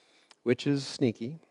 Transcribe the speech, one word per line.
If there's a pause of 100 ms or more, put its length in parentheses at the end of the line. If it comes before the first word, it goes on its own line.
(420)
Which
is
sneaky. (120)